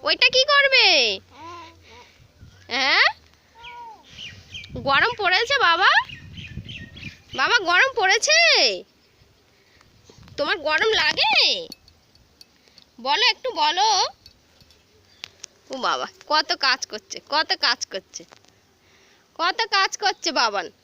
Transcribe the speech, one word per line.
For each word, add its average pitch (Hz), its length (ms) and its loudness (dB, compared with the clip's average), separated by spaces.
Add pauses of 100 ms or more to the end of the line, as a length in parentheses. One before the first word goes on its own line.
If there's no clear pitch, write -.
ওইটা - 260 2
কি 523 160 2
করবে? 466 760 2 (1500)
হ্যাঁ? 285 360 2 (1700)
গরম 277 420 2
পড়েছে 427 400 0
বাবা? 370 320 4 (1400)
বাবা, 320 240 2
গরম 381 380 4
পড়েছে? 453 420 2 (2000)
তোমার 339 220 -2
গরম 311 340 0
লাগে? 359 760 0 (1300)
বলো, 294 260 0
একটু 466 240 -2
বলো। 349 380 0 (1800)
ও 262 60 -10
বাবা, 165 300 -2 (200)
কত 311 260 0
কাজ 285 340 -2
করছে, - 420 -16
কত 311 320 -2
কাজ 247 260 -2
করছে, - 380 -14 (1120)
কত 381 360 -2
কাজ 392 260 0
করছে 370 360 -4
বাবান। 220 380 -2 (140)